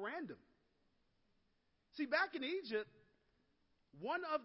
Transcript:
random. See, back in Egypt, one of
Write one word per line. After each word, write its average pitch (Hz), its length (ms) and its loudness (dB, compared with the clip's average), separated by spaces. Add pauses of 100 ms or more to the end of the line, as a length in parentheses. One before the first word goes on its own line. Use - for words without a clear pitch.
random. 254 340 -4 (1600)
See, 302 100 0
back 302 280 2
in 277 100 -2
Egypt, 254 440 0 (1120)
one 285 200 0 (120)
of 302 120 4